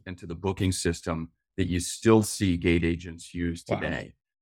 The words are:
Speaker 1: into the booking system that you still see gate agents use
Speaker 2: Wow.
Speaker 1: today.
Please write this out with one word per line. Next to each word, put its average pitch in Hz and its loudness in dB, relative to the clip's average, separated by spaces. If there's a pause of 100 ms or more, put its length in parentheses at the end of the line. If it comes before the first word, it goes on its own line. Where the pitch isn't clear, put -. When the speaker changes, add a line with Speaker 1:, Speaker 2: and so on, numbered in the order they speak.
Speaker 1:
into 92 -12
the 82 -8
booking 92 0
system 82 -2 (260)
that 92 0
you 87 0
still 110 4
see 95 0
gate 85 2
agents 85 -4
use 85 -4
Speaker 2:
Wow. 107 -2
Speaker 1:
today. 76 -6 (280)